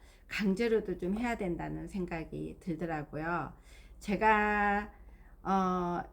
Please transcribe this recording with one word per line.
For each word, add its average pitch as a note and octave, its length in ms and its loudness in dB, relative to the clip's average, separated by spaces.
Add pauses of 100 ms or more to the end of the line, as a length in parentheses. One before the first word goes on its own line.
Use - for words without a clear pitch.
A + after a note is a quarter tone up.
(280)
강제로도 G#3 720 2
좀 F#3 200 -2
해야 A#3 180 0
된다는 D#3+ 520 -4
생각이 D#3+ 720 -6
들더라고요. D#3 920 -4 (460)
제가, G#3 960 4 (500)
어, F3+ 600 2 (100)